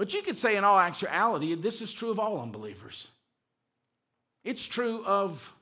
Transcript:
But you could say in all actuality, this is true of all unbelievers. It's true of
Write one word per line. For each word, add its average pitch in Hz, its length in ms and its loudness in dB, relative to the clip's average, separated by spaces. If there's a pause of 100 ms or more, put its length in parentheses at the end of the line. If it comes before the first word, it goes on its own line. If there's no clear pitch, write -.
But 202 140 -4
you 403 80 -2
could 370 160 -4
say 220 180 2
in 196 80 2
all 202 160 8
actuality, 175 760 2
this 214 280 -2
is 196 100 -8
true 233 180 -4
of 208 80 0
all 208 220 0
unbelievers. 107 680 -10 (1400)
It's 254 220 -6
true 226 400 -2
of 190 580 0